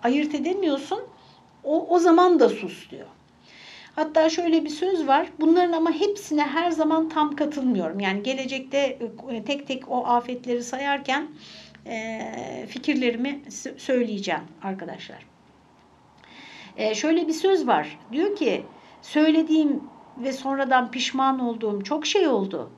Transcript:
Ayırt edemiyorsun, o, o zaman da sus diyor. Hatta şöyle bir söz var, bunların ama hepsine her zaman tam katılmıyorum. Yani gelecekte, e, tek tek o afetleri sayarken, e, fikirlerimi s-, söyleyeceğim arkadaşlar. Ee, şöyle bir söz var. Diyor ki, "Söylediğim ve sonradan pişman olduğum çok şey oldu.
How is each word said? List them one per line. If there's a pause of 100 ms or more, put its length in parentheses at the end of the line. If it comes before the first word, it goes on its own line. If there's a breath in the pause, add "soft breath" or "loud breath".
Ayırt
edemiyorsun, (640 soft breath)
o,
o
zaman
da
sus
diyor. (880 loud breath)
Hatta
şöyle
bir
söz
var, (120)
bunların
ama
hepsine
her
zaman
tam
katılmıyorum.
Yani
gelecekte, (320)
e,
tek
tek
o
afetleri
sayarken, (580 loud breath)
e,
fikirlerimi
s-,
söyleyeceğim (200)
arkadaşlar. (1500 loud breath)
Ee,
şöyle
bir
söz
var. (140)
Diyor
ki, (380 loud breath)
"Söylediğim (340)
ve
sonradan
pişman
olduğum
çok
şey
oldu.